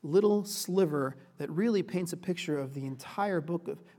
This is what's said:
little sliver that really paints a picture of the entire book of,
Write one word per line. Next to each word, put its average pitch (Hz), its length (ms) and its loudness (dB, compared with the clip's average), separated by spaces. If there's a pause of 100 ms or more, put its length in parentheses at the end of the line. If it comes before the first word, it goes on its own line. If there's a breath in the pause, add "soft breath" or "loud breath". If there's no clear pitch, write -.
little 208 440 4
sliver 147 720 0 (220 loud breath)
that 147 120 -6
really 202 320 2
paints 180 300 -2
a 180 40 -6
picture 170 400 -2
of 139 160 -4
the 139 120 -6
entire 170 560 -2
book 165 260 -4
of, 143 160 -8 (160 loud breath)